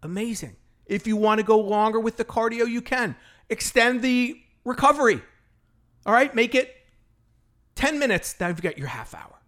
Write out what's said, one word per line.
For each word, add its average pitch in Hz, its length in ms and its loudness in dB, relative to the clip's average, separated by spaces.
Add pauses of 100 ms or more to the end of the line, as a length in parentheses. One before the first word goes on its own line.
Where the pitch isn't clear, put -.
Amazing. 185 540 -8 (300)
If 202 200 -4
you 214 100 0
wanna 214 280 2
go 214 140 6
longer 214 400 0
with 220 200 -4
the 226 80 -4
cardio, 233 420 -2
you 233 140 -4
can. 240 340 -4 (320)
Extend 233 540 0
the 247 360 0 (260)
recovery. 254 580 2 (800)
All 202 80 0
right, 277 220 4
make 233 200 0
it 262 200 0 (1000)
ten 294 240 -2
minutes. 233 400 -2
Now 175 100 -4
you've 170 120 -6
got 170 160 -6
your 139 120 -10
half 113 260 -14
hour. - 340 -20